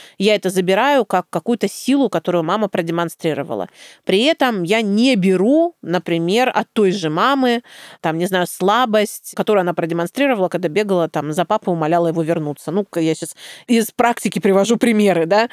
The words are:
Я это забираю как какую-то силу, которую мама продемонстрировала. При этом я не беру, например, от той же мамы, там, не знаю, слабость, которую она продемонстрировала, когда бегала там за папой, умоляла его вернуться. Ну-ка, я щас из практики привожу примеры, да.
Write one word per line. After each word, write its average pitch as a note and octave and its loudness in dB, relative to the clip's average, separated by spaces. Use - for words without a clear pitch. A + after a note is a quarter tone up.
Я G#3 2
это F#3+ -2
забираю G3+ 2
как F3+ -2
какую-то G3+ -2
силу, C4 0
которую E3+ -2
мама G3+ -2
продемонстрировала. E3 -4
При F#3+ 2
этом B3+ 0
я G3+ 0
не A3 2
беру, G3+ 2
например, F3 0
от - -2
той G3+ 2
же D#3+ -4
мамы, A#3+ 2
там, D#3+ -2
не F3 0
знаю, F#3 0
слабость, G#3+ 0
которую G3+ 2
она F3 -2
продемонстрировала, F3 -2
когда F3+ -4
бегала F3+ 0
там D3+ -4
за E3+ -2
папой, G#3 -2
умоляла E3 0
его E3 -2
вернуться. D#3 -4
Ну-ка, F#3 -4
я D#3+ 0
щас - -10
из A3+ 2
практики A#3 -2
привожу G3 2
примеры, G#3 2
да. G#3 2